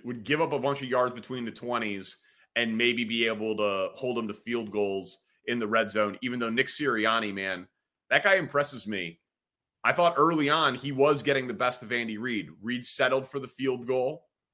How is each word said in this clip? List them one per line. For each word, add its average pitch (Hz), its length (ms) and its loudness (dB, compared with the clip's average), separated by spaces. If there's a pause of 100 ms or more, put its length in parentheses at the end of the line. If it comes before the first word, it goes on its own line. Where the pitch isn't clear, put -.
would 120 180 -8
give 147 160 0
up 147 140 0
a 139 60 0
bunch 135 220 0
of 131 60 -8
yards 123 260 2
between 123 300 -8
the 110 80 -6
twenties 107 640 -4 (400)
and 113 220 0
maybe 120 260 4
be 113 240 0
able 110 300 -2
to 98 360 0
hold 127 220 -4
them 113 140 -4
to 101 40 -6
field 117 380 -6
goals 98 460 -2 (300)
in 120 120 0
the 110 80 -2
red 110 220 2
zone, 101 320 0
even 123 180 -6
though 117 100 -2
Nick 127 180 2
Sirianni, 113 640 0
man, 95 340 -6 (420)
that 143 140 4
guy 196 120 6
impresses 139 520 0
me. 90 320 -6 (640)
I 117 80 4
thought 170 240 4
early 151 340 4
on 147 260 4
he 139 180 -6
was 139 300 4
getting 135 220 2
the 123 80 -4
best 123 300 0
of 107 80 -8
Andy 113 260 -2
Reid. 107 340 -4 (100)
Reid 120 240 -4
settled 131 420 0
for 139 120 -8
the 127 100 -10
field 127 360 -2
goal. 127 420 -2 (260)